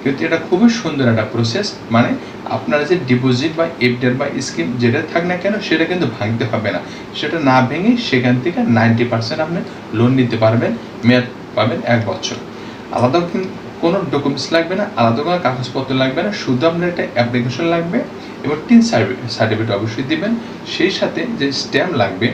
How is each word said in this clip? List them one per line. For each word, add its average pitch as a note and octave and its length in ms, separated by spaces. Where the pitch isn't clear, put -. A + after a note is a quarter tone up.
কিন্তু C#3 220
এটা E3 120
খুবই G3+ 200
সুন্দর D3 380
একটা A2 240
প্রসেস, A#2 360
মানে A#2 180
আপনার D3 400
যে F3+ 100
ডিপোজিট B2+ 500
বা E3 80
এফডিআর B2 320
বা C#3 120
স্কিম E3 260
যেটা A#2+ 220
থাক E3+ 120
না F3+ 100
কেন, G3 240
সেটা D#3+ 260
কিন্তু E3+ 220
ভাঙতে A2+ 260
হবে G#2 260
না। F2 80
সেটা D3+ 240
না C3+ 180
ভেঙে G3 280
সেখান B2+ 460
থেকে F3 240
নাইনটি A2+ 440
পার্সেন্ট A#2 300
আপনি E3+ 180
লোন A#2 180
নিতে A#2+ 260
পারবেন, A2+ 340
মেয়াদ B2 220
পাবেন A2+ 300
এক A#2+ 200
বছর। - 300
আলাদা B2+ 280
কিন-, F#3 320
কোনো F3 160
ডকুমেন্টস C#3 400
লাগবে E3 240
না, G3+ 100
আলাদা A2+ 260
কোনো F3 200
কাগজপত্র C3 520
লাগবে C3 280
না, G#3 80
শুধু C3 360
আপনার E3+ 220
একটা - 140
অ্যাপ্লিকেশন A#2+ 520
লাগবে E3+ 340
এবং D3 140
টিন A#3 140
সার্ভি-, A#2 480
সার্টিফিকেট A2 420
অবশ্যই A2+ 320
দিবেন। D#3 280
সেই F#3+ 240
সাথে - 300
যে C#3 120
স্ট্যাম্প C#3+ 440
লাগবে G2+ 380